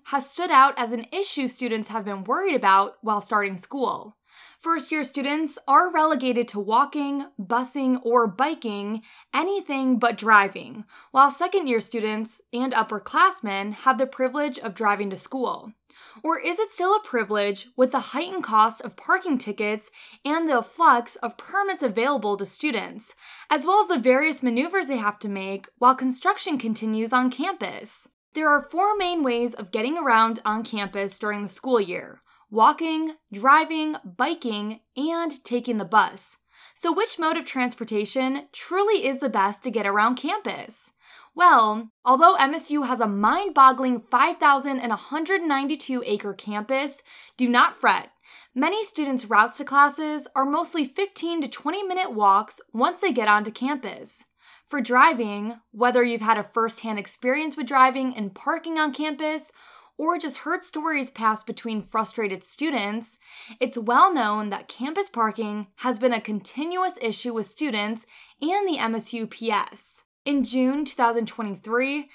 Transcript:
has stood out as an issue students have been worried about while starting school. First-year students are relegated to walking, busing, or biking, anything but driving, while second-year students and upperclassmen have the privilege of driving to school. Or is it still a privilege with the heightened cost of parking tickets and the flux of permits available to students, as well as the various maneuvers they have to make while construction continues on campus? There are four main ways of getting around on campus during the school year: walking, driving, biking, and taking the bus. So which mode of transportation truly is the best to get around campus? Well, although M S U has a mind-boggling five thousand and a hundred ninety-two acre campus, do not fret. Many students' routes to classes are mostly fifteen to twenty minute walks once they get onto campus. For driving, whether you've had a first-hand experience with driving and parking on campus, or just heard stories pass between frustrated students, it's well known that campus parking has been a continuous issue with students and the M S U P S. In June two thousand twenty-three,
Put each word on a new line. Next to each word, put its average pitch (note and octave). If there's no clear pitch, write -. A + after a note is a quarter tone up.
has C#4
stood F4
out C4+
as A#3
an A3+
issue D4+
students A3+
have G#3+
been G3
worried D#4+
about G3
while G#3+
starting G3+
school. G#3+
First-year D#4
students C#4+
are E4
relegated B3+
to G#3
walking, C#4
busing, B3+
or A#3
biking, A3
anything C4+
but A#3
driving, G3+
while C4+
second-year D#4
students G#3+
and B3
upperclassmen G#3+
have A#3+
the C4
privilege C4
of G#3+
driving G3+
to F#3
school. A3
Or E4
is F4
it G#4
still F#4
a G#4+
privilege G#3
with B3+
the B3+
heightened F4
cost A3
of G3+
parking F4+
tickets G#3+
and D#4+
the B3+
flux B3+
of A#3
permits G4
available A3
to G3
students, G#3
as D4+
well G4
as E4+
the F4
various C4
maneuvers C#4
they C4+
have G#3
to G#3+
make G3
while B3
construction C4
continues A3
on B3+
campus? C4+
There D#4
are D4
four G4
main F4
ways A#3+
of G3+
getting B3
around A3+
on G#3+
campus G3+
during G#3
the G#3
school B3
year: F3
walking, D#4
driving, D4+
biking, A3
and E4
taking A#3+
the G3
bus. F#3+
So E4+
which G#4
mode E4
of -
transportation B3
truly G4+
is C4+
the C4+
best G#3
to B3+
get G#3+
around G#3
campus? D#4
Well, A3+
although C4+
M C4+
S D#4
U D4
has A#3+
a A3+
mind-boggling B3+
five D4+
thousand C#4
and A#3
a G3+
hundred D#4+
ninety-two C#4
acre G3+
campus, A#3+
do B3
not B3+
fret. G3
Many F4
students' C#4
routes A3
to C#4+
classes C#4+
are C4+
mostly D#4+
fifteen E4+
to B3+
twenty E4+
minute F#4
walks G#3
once D4+
they F#4
get A3
onto G#3
campus. -
For C#4+
driving, A#3
whether A#3+
you've A#3
had A3
a G#3
first-hand A3+
experience C4+
with D4+
driving C4
and G3+
parking D#4+
on D#4
campus, D4+
or E4+
just D#4+
heard F4+
stories D4+
pass A3
between A3+
frustrated G#3
students, A3+
it's A#3+
well B3+
known G#3+
that -
campus D#4+
parking G#3+
has A#3+
been B3
a A3+
continuous E4+
issue A#3
with A3
students A3
and F#4+
the D#4
M A3+
S A3
U A3+
P A3+
S. -
In C#4
June B3+
two -
thousand A#3
twenty-three, A#3+